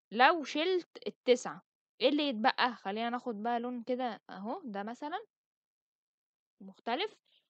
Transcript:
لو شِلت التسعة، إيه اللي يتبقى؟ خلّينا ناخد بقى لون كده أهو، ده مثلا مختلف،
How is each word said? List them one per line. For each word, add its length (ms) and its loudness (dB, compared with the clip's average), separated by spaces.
لو 320 6
شِلت 600 -2
التسعة، 560 2
إيه 80 6
اللي 200 2
يتبقى؟ 460 2
خلّينا 360 -4
ناخد 320 -6
بقى 180 -2
لون 220 -6
كده 480 -4
أهو، 340 -8
ده 180 -8
مثلا 420 -8
مختلف، 560 -6